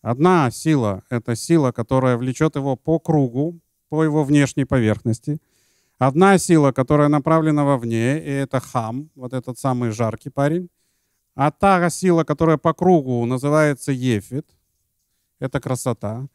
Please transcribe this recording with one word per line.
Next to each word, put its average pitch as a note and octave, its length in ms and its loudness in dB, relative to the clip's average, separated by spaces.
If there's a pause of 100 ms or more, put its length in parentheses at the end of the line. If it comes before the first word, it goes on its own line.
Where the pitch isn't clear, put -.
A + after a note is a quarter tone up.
Одна C#3+ 520 2
сила — A#2 580 -2
это A#2 240 -4
сила, C#3+ 380 0
которая B2+ 440 0
влечёт C3 380 -2
его C#3 220 -4
по D#3+ 240 -2
кругу, D3 580 -2 (300)
по D#3 160 0
его D3+ 180 0
внешней C#3+ 420 2
поверхности. A#2 760 -2 (600)
Одна E3+ 400 4
сила, D3+ 340 4
которая D3 360 2
направлена D3+ 560 2
вовне, A#2+ 540 0
и D3 120 -10
это C#3 300 -4
Хам, A#2+ 560 -8
вот B2+ 160 -12
этот B2+ 260 -10
самый B2 320 -2
жаркий A2 400 -6
парень. D#3+ 380 -2 (680)
А C#3+ 160 0
та F3+ 400 2
сила, E3+ 340 2
которая D#3 320 2
по D#3+ 160 0
кругу, C3+ 540 2
называется C#3+ 680 0
Ефет, B2 540 -4 (960)
это C3+ 200 -4
красота. B2 760 -6